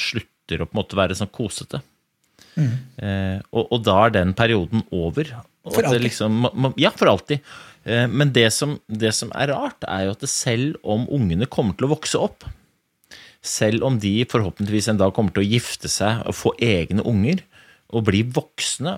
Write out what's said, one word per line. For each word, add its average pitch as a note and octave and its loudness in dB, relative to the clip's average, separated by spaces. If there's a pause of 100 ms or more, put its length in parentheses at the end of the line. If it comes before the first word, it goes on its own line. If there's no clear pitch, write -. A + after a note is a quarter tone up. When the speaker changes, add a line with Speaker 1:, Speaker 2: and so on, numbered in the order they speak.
Speaker 1:
slutter - -6
å - -8
på - -20
en G#3+ -2
måte - -6
være F#2 2
sånn G2+ -4
kosete. - -8 (720)
Speaker 2:
Mm. C#3+ 2 (260)
Speaker 1:
Eh, F#2+ -4 (160)
og, A2+ 0
og A#2+ 0
da G2 6
er A2 2
den F#2 4
perioden A2+ 2
over. F#2 -2 (320)
Og - -10
Speaker 2:
For D#3+ 2
Speaker 1:
at D3 0
det A#2+ 4
Speaker 2:
alltid. B2 0
Speaker 1:
liksom, A2 0
ma-, B2 0
ma-, C3 0
ja, E3 4
for F3+ 4
alltid. C#3 -2 (400)
Eh, A#2+ 2
men C3+ 2
det A#2 6 (100)
som, D3 -2 (100)
det A2 0
som A#2 -4
er C#3+ -2
rart, B3+ -6
er F#2+ -2
jo G2 -2
at - -14
selv B2 -2
om G#2+ -2
ungene G#2+ 2
kommer A2 0
til C3+ 0
å - 2
vokse - -4
opp, - -4 (960)
selv A2 0
om C3 2
de G#2 2
forhåpentligvis G#2 -2
en G#2+ 2
dag F#2+ 4
kommer G2+ 0
til G2 2
å G2+ 0
gifte - -2
seg A2 0
og G#2+ -4
få - 0 (100)
egne F#2+ 0
unger, A#2+ 2 (480)
og A2 0
bli G2+ 4
voksne, - -6